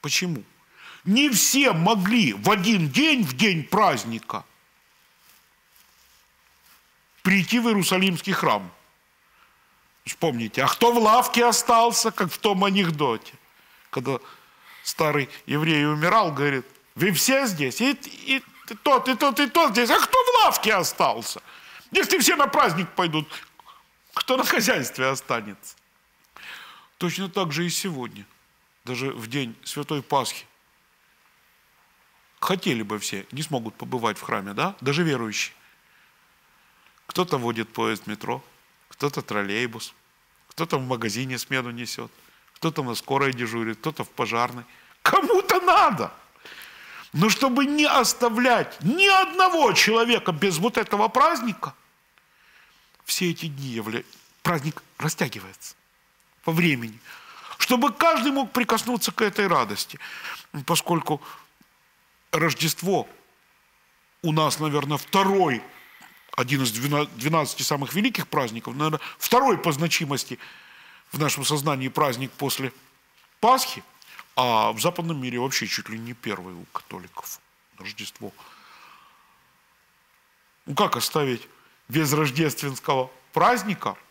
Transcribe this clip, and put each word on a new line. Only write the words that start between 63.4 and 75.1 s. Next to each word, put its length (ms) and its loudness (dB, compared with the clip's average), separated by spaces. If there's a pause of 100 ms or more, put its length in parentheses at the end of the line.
у 100 -2
нас, 280 2
наверное, 400 -2
второй, 640 2 (720)
один 240 -2
из 100 -2
двена-, 440 -2
двенадцати 480 -2
самых 300 -4
великих 340 -2
праздников, 480 -4
наверное, 260 -2 (160)
второй 400 4
по 140 -2
значимости 640 -4 (720)
в 60 -8
нашем 260 -2
сознании 440 -2
праздник 440 0
после 400 -4 (680)
Пасхи, 440 2 (520)
а 380 2
в 60 -8
западном 400 -2